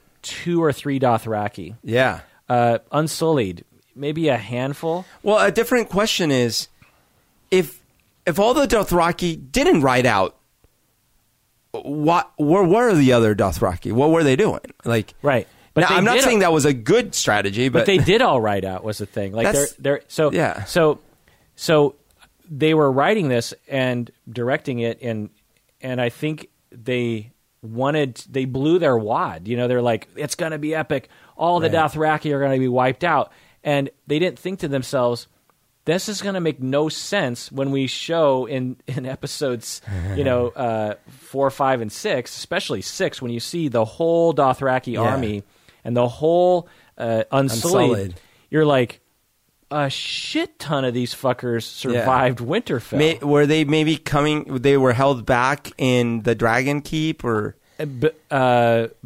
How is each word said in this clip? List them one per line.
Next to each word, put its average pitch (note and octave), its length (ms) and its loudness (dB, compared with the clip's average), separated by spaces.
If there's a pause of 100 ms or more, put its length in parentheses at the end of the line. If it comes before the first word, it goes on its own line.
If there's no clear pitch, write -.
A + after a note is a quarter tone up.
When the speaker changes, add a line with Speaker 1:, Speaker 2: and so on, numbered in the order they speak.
(200)
Speaker 1:
two E3+ 420 -4
or D#3 100 2
three C#3 280 -4
Dothraki. A2 800 -2
Speaker 2:
Yeah. A#2 380 0 (300)
Speaker 1:
Uh, A#2+ 300 2 (120)
Unsullied, D3 720 -2 (320)
maybe D3+ 320 -4
a B2+ 80 2
handful. C3+ 680 -6 (160)
Speaker 2:
Well, G#3 160 2
a G3+ 120 4
different A#3 380 0
question F#3+ 420 0
is, B2 380 0 (800)
if, - 320 0 (440)
if E3+ 120 -2
all A3 140 4
the C#4 140 2
Dothraki E3+ 840 0
didn't C#4+ 300 4
ride B2+ 240 2
out, G2+ 320 2 (1400)
what, D3+ 680 -2
where E3 240 4
were G#3+ 320 4
the C3+ 180 6
other A2+ 220 4
Dothraki? G2 580 -2
What C3+ 180 4
were E3 120 4
they C3 140 4
doing? F3+ 240 2 (240)
Like, A#2 380 -2
Speaker 1:
Right. C3 260 0 (260)
But D3+ 80 2
Speaker 2:
now, F3+ 60 4
Speaker 1:
they D3+ 80 4
Speaker 2:
I'm F3+ 80 4
not A#3+ 100 4
Speaker 1:
did B3+ 80 4
Speaker 2:
saying B3+ 160 4
Speaker 1:
a-, - 40 4
Speaker 2:
that F3 100 4
was D3+ 140 4
a D3 60 4
good C#3 440 0
strategy, G#2 520 0
Speaker 1:
but B2 120 2
Speaker 2:
but - 60 2
Speaker 1:
they F#3+ 120 4
did G#3+ 240 4
all D#3 180 4
ride G2+ 240 0
out F#2 200 -8
was G#2+ 140 -6
the G#2 80 -8
thing. G2 260 -6
Like, A2 200 0
Speaker 2:
That's C#3+ 200 0
Speaker 1:
they're, C#3 240 -2
they're, - 100 -10
so, D#3 240 0
Speaker 2:
yeah. B2+ 340 -2
Speaker 1:
so, D#3 360 2 (560)
so D3+ 400 2 (520)
they D#3 260 0
were D3 180 4
writing E3 360 2
this A#2+ 240 0 (140)
and B2+ 420 -2 (220)
directing B2 480 -4
it, A#2 240 -4
and, A2 280 -6 (500)
and B2+ 200 -6
I A#2+ 100 0
think D#3 380 -8 (220)
they A#2+ 640 -4 (280)
wanted, C3 720 -2
they C3 140 -4
blew C3+ 340 0
their C#3+ 180 2
wad. G#2+ 520 -4
You A#2+ 80 -2
know, B2 100 -2
they're B2 160 0
like, A#2 320 0
"It's D3 220 -8
gonna D#3+ 220 -6
be D3+ 180 -4
epic. D3+ 320 -4 (280)
All F3 220 0
the E3 120 0
Speaker 2:
Right. D#3 200 2
Speaker 1:
Dothraki D#3 420 -2
are C#3 80 0
gonna C3+ 180 2
be C3 100 0
wiped B2+ 340 0
out." D3+ 300 0 (320)
And C#3 260 0 (160)
they D3 140 0
didn't E3+ 180 -2
think F#3 220 -10
to D#3+ 80 -6
themselves, B2+ 580 -2 (600)
"This F3+ 220 -2
is F#3+ 140 -8
gonna G3 180 -4
make D#3 220 -2
no C#3+ 260 0
sense D3+ 640 -4
when C3+ 220 -4
we C3+ 160 -2
show C#3 580 0
in, B2+ 300 -6 (100)
in C3 200 -8
episodes, B2+ 760 -6 (340)
you C#3+ 80 -2
know, B2 260 0
Speaker 2:
<laughs> A2+ 60 -12
Speaker 1:
uh, A2 400 -2 (140)
four, C3+ 420 -2
five, C3+ 300 0
and A2 100 -8
six, - 460 -6
especially C#3 460 -6
six, - 380 -4
when A#2+ 120 -6
you A#2 80 -6
see E3 260 -6
the A#2 180 2
whole E3 500 2
Dothraki C3 580 0
Speaker 2:
Yeah. G#2+ 80 -2
Speaker 1:
army A2+ 420 -2 (440)
and A#2+ 100 -4
the B2 120 2
whole, F3 600 2 (300)
uh, A2+ 340 -2
Unsullied, C3+ 580 2
Speaker 2:
Unsullied. G2 240 -4 (360)
Speaker 1:
you're D#3 160 2
like, C3 340 2 (680)
a D3 200 -2
shit - 680 -8
ton C#3+ 260 -4
of B2+ 100 -2
these B2 200 -4
fuckers A#2+ 680 -4
Speaker 2:
Yeah. A#2+ 160 0
Speaker 1:
survived B2+ 380 2
Winterfell." C3+ 600 -4
Speaker 2:
May-, D#3 200 2
were D3 280 2
they D#3 180 2
maybe D#3 320 2
coming, D3+ 480 0
they C#3 320 2
were C3 180 4
held C3 320 0
back C3 520 0
in A#2+ 440 0
the A#2 120 0
Dragon B2 460 0
Keep, D#3 440 -4
or? G#2+ 320 -2 (240)
Speaker 1:
Uh, D#3 60 -6
b-, C3+ 220 -2 (220)
uh, A#2+ 560 2 (200)